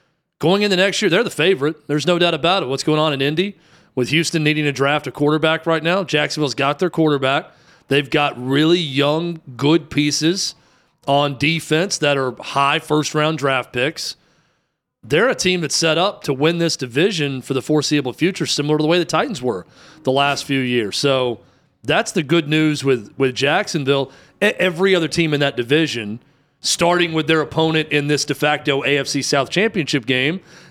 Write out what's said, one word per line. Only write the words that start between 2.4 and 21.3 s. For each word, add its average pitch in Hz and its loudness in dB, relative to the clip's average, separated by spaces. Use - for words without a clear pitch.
it. 135 -4
What's 131 -4
going 156 2
on 156 2
in 135 -4
Indy 160 -2
with 127 -2
Houston 160 0
needing 151 0
to 143 0
draft 143 0
a 131 -8
quarterback 156 0
right 160 0
now? 175 0
Jacksonville's 147 -2
got 139 0
their 180 0
quarterback. 147 0
They've 139 2
got 147 0
really 151 2
young, 156 -2
good 143 2
pieces 151 -2
on 143 2
defense 160 -2
that 143 2
are 131 -2
high 139 0
first-round 151 0
draft 131 -2
picks. 131 -4
They're 156 2
a 233 0
team 180 0
that's 151 -4
set 160 2
up 190 -2
to 143 -2
win 160 0
this 165 0
division 143 -2
for 135 -6
the 127 -2
foreseeable 147 0
future, 160 -2
similar 151 0
to 156 -2
the 151 0
way 175 4
the 170 0
Titans 170 -2
were 110 -4
the 131 0
last 139 2
few 139 -2
years. 123 -2
So 131 0